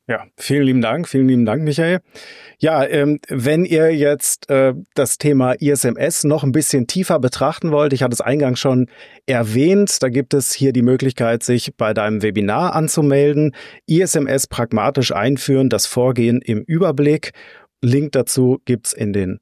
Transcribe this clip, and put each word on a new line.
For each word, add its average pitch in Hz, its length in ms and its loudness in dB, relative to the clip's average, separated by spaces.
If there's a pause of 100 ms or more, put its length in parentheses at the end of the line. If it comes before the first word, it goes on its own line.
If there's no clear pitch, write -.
Ja, 113 160 -6 (140)
vielen 143 240 0
lieben 131 180 2
Dank. 127 260 -2
Vielen 135 220 2
lieben 123 160 4
Dank, 113 180 -2
Michael. 165 380 0 (580)
Ja, 156 240 2
ähm, 147 460 0
wenn 151 380 0
ihr 160 280 2
jetzt, 147 540 -2
äh, 135 240 4 (220)
das 135 240 -2
Thema 131 420 2
I 143 100 0
S 139 140 0
M 120 140 0
S 147 260 -2
noch 147 180 2
ein 139 80 0
bisschen 139 360 0
tiefer 185 340 -2
betrachten 143 500 -2
wollt, 147 220 2
ich 135 100 -2
hatte 123 120 0
es - 80 -6
eingangs 131 360 0
schon 127 300 0 (380)
erwähnt, 135 760 0
da 131 60 0
gibt 131 240 -2
es 139 220 0
hier 135 180 0
die 123 100 2
Möglichkeit, 123 600 0
sich - 340 -2
bei 107 160 -2
deinem 107 300 -2
Webinar 107 520 -2
anzumelden. 147 800 2 (340)
I 160 120 2
S 175 160 0
M 143 100 0
S 135 200 -2
pragmatisch 120 680 -2
einführen, 135 560 0
das 110 160 0
Vorgehen 123 560 0
im 107 220 -4
Überblick. 156 720 0 (500)
Link 139 300 0
dazu 127 520 0
gibt's - 300 -4
in 104 180 -4
den 98 300 -4